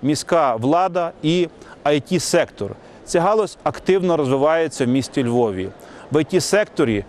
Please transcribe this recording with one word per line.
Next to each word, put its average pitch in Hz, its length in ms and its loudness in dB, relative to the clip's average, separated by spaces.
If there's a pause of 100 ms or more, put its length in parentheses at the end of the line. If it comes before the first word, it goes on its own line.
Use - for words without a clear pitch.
міська 143 540 0
влада 170 560 0 (100)
і 165 260 0 (360)
I 147 300 0
T 175 60 2
сектор. - 560 -2 (300)
Ця 170 160 0
галузь 202 420 0
активно 180 540 0
розвивається 147 680 0
в - 20 0
місті 131 360 0
Львові. 113 460 0 (420)
В 131 40 -2
I 156 180 0
T 175 80 2
секторі 139 680 0